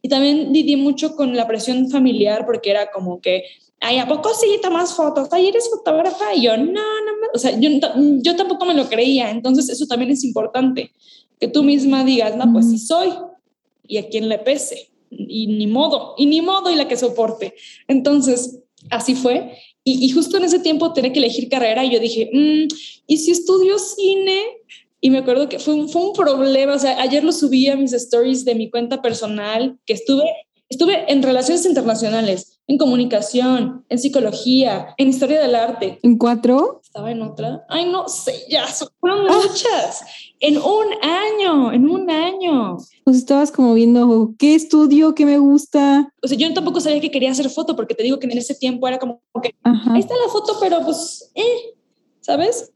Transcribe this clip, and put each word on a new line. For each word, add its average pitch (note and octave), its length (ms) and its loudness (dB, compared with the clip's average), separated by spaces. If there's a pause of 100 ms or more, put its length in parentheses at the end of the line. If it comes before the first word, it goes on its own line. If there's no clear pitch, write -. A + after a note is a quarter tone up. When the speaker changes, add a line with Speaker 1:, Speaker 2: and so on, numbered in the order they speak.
Speaker 1:
Y B3+ 80 -8
también C#4+ 420 0
lidié D4 240 2
mucho C#4+ 400 -2
con B3+ 220 -2
la A#3 100 -2
presión B3+ 420 -2
familiar A3 560 0
porque A#3 240 -4
era G3+ 220 -2
como F3+ 300 -8
que, F#3 220 -2 (360)
"Ay, A#3+ 180 -2
¿a B3 120 -4
poco B3+ 240 -2
sí A4+ 140 0 (140)
tomas F4 320 -2
fotos? D4 380 -2
Ay, F#4 160 4
¿eres A#4 220 0
fotógrafa?". F#4 640 -2
Y D4+ 80 2
yo, A3+ 140 2
"No, B3+ 80 0
no G#4+ 460 -4 (100)
me", A4 120 -4
o - 60 -4
sea, B3 180 -2
yo C#4+ 220 2
ta-, D4 180 -2
yo D4 380 2
tampoco F#4 300 -2
me F4+ 80 0
lo C#4 160 0
creía. A#3+ 420 0
Entonces, B3+ 380 0
eso C4+ 180 -6
también B3 240 -2
es C4+ 140 -2
importante, B3+ 680 -2 (480)
que - 80 -2
tú D4 160 0
misma C#4 400 2
digas, A3+ 320 2
"No, A#3 160 4
pues A3+ 140 4
sí A#3 100 4
Speaker 2:
Ujú. A3 100 -8
Speaker 1:
soy", F4+ 240 0 (760)
y G#3 100 -6
a G3+ 120 -6
quien A3 180 -4
le A3 100 -2
pese. - 540 -4 (200)
Y A3 360 -8
ni G#3+ 180 -2
modo, C#4 540 -2
y C#4+ 80 4
ni D4+ 120 2
modo, F#4 300 -2
y E4+ 60 2
la C#4+ 120 0
que B3 80 -2
soporte. A#3 600 -4 (320)
Entonces, C4+ 720 0 (320)
así B3 240 -2
fue. - 420 -2 (260)
Y, B3+ 220 2
y C4+ 40 4
justo E4 280 0
en F4+ 60 2
ese F4 160 2
tiempo E4 340 0
tenía B3+ 180 0
que C#4 60 -2
elegir B3 320 -2
carrera B3 340 0
y C4 60 0
yo A#3+ 100 2
dije, A3+ 320 -2
"Mm, D4+ 360 2 (400)
¿y D#4 100 2
si D#4 140 0
estudio F#4 480 2
cine?". G4 640 -2 (580)
Y C4 80 4
me C4 80 4
acuerdo C4 320 0
que - 80 -10
fue - 160 -2
un, D4+ 160 -2
fue E4+ 160 -2
un G4+ 80 -4
problema, C4+ 640 2
o - 40 -2
sea, C4 220 0
ayer C4+ 220 0
lo E4 80 2
subí C4+ 380 2
a C4+ 60 0
mis C4+ 180 -2
stories B3 520 0
de B3 80 0
mi A3+ 160 -4
cuenta A#3+ 320 -6
personal, A3 840 -4
que A#3 60 -2
estuve, C4+ 320 0 (440)
estuve E4 420 0
en C#4 120 4
relaciones C4 420 0
internacionales, A3+ 1040 -2
en C#4 100 0
comunicación, B3 1120 0
en A#3+ 80 -4
psicología, B3 1040 0
en C4+ 100 4
historia C#4 320 0
del B3 140 2
arte. A3+ 480 -4
Speaker 2:
¿En A#3+ 160 6
cuatro? B3 640 2
Speaker 1:
Estaba G#3+ 280 -12
en A#3 120 -8
otra. A#3 460 -10
Ay, E4+ 160 -4
no F4+ 220 -4
sé, - 420 -8
ya, C4+ 180 -2
son, C#4+ 220 -10 (100)
fueron G4 300 0
Speaker 2:
Ah. G#4 120 6
Speaker 1:
muchas. F#4+ 600 -2 (400)
En D4 160 2
un G#4+ 300 0 (140)
año, F4 720 0
en B3 160 4
un F#4 200 -2
año. D#4+ 680 -2 (260)
Speaker 2:
Pues C4 140 4
estabas C#4 340 2
como B3+ 220 4
viendo, A#3 640 4
"¿Qué D4 180 4
estudio? D#4 600 4
¿Qué D4+ 100 4
me C#4+ 120 4
gusta?". C#4 840 4
Speaker 1:
O B3+ 60 -2
sea, B3+ 100 0
yo D#4+ 160 0
tampoco F4+ 260 -2
sabía D4 220 0
que D#4 100 -4
quería C4 200 0
hacer C4+ 180 -2
foto, D#4 260 -4
porque A3+ 200 -4
te A3 80 -4
digo C4 160 0
que C4+ 80 -6
en A#3 100 -4
ese B3 180 -6
tiempo B3+ 320 -4
era B3+ 120 -4
como B3 220 -8 (200)
que, A#3 220 -6
Speaker 2:
Ajá. A#3 300 2
Speaker 1:
"Ahí A#3+ 80 4
está - 140 -4
la A#4+ 160 0
foto, G#4+ 280 -4
pero E4+ 240 0
pues, - 520 -8
eh", A4+ 380 -4 (480)
¿sabes? F4+ 540 -2